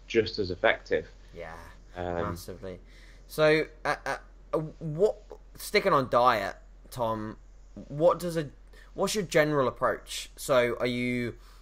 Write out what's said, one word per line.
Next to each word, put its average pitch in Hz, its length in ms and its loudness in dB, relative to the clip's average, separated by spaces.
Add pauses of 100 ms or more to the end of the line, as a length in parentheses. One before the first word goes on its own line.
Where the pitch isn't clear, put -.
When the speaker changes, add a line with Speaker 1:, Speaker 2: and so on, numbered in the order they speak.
Speaker 1:
just - 320 0
as 92 140 -2
effective. - 560 -2 (260)
Speaker 2:
Yeah, 82 200 -14 (420)
Speaker 1:
Um, 87 340 -4
Speaker 2:
massively. 90 480 -12 (480)
So, 156 400 2 (180)
uh, 143 120 -2 (100)
uh, 135 100 -4 (360)
uh, 160 60 2 (200)
what, 160 380 0 (400)
sticking 196 360 0
on 135 160 4
diet, 120 480 4 (340)
Tom, 110 480 -4 (500)
what 160 320 2
does 170 160 -4
a, 143 140 -4 (420)
what's 196 240 -2
your 202 80 -2
general 151 420 4
approach? - 720 -4
So, 123 420 2
are 123 80 -2
you 123 480 -2 (280)